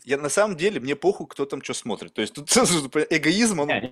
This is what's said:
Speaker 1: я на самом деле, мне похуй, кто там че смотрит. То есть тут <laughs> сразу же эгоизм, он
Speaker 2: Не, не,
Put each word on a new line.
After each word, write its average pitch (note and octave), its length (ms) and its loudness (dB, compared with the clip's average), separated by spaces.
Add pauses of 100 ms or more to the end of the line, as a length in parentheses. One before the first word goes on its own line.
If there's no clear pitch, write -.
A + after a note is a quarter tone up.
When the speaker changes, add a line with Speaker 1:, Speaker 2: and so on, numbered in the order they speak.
Speaker 1:
я C3+ 120 0
на D3 120 -4
самом G3 280 2
деле, F3+ 220 0
мне C3+ 160 -4
похуй, F3+ 320 0
кто - 180 -6
там C#3 160 -6
че - 120 -6
смотрит. G2 400 -8
То - 80 -2
есть G#2+ 120 -2
тут C#3+ 160 -8
<laughs> - 0 -
сразу F3+ 340 4
же D3+ 260 -2
эгоизм, E3+ 500 2
он D3 140 0
Speaker 2:
Не, G#2 80 -2
не, B2 100 -6